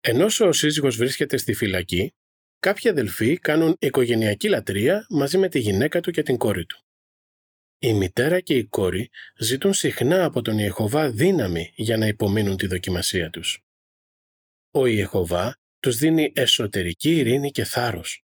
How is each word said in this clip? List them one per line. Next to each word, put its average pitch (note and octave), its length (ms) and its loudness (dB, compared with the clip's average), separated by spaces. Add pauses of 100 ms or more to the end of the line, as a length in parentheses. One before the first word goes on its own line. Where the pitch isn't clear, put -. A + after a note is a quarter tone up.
Ενώ C3 260 2 (140)
ο F#3+ 120 6
σύζυγος C#3+ 440 0
βρίσκεται C3+ 400 0
στη A2 180 -2
φυλακή, F#2 600 -2 (440)
κάποιοι G3+ 320 0
αδελφοί B2+ 480 0
κάνουν D#3+ 420 2
οικογενειακή A#2+ 680 0
λατρεία D3+ 600 0
μαζί D3 300 0
με F#3 100 2
τη D#3+ 100 -2
γυναίκα A#2 420 0
του E3+ 100 -4
και E3 120 -2
την B2+ 140 0
κόρη F#2+ 300 -2
του. - 200 -18 (920)
Η A#2 160 0
μητέρα B2 460 0
και D3+ 140 -2
η A#2 120 2
κόρη G2 440 -2 (280)
ζητούν C3+ 340 0
συχνά E3 520 2
από B2 180 0
τον A2 160 0
Ιεχωβά A2 520 0
δύναμη G#2+ 680 0
για A2+ 200 -2
να A2 100 0
υπομείνουν G2+ 500 0
τη G2 100 -2
δοκιμασία F2+ 640 -4
τους. - 300 -8 (1120)
Ο C3 120 2
Ιεχωβά F#2+ 680 0 (220)
τους B2 180 -2
δίνει D#3 380 2
εσωτερική A2 840 0
ειρήνη C#3 340 0
και A#2+ 140 -4
θάρρος. A2+ 600 -6 (120)